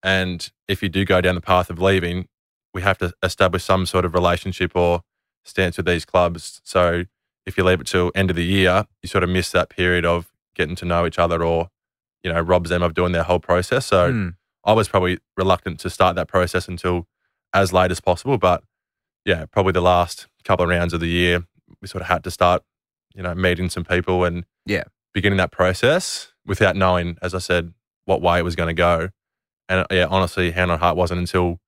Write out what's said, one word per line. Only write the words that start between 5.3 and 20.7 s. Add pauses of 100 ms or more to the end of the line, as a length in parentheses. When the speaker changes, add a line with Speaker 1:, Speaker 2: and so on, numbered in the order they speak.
Speaker 1:
stance
with
these
clubs.
So (420)
if
you
leave
it
till
end
of
the
year, (160)
you
sort
of
miss
that
period
of (220)
getting
to
know
each
other
or, (520)
you
know,
robs
them
of
doing
their
whole
process."
So
Speaker 2:
Hmm. (360)
Speaker 1:
I
was
probably (180)
reluctant
to
start
that
process
until (440)
as
late
as
possible.
But (640)
yeah,
probably
the
last (160)
couple
of